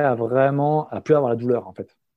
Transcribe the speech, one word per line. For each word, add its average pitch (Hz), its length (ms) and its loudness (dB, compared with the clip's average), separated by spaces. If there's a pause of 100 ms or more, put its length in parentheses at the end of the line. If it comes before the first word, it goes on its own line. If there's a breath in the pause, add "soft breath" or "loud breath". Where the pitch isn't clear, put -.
à 135 100 2
vraiment, 139 760 0
à 101 120 -10
plus 151 140 2
avoir 139 160 2
la 117 40 0
douleur, 120 320 -2
en 92 60 -18
fait. - 240 -16 (200)